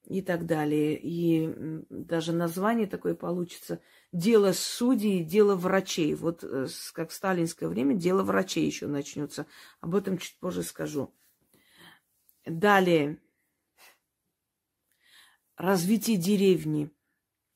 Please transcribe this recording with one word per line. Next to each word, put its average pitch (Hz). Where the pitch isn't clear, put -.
и 190
так 170
далее. 151
И, 165
м, 160
даже 165
название 185
такое 175
получится. 175
"Дело 196
судей, 208
дело 202
врачей". 180
Вот, 160
э, 135
с-, -
как 165
в -
сталинское 170
время 240
"дело 185
врачей" 190
ещё -
начнётся. 143
Об 170
этом 196
чуть -
позже 175
скажу. 151
Далее. 165
"Развитие 196
деревни". 165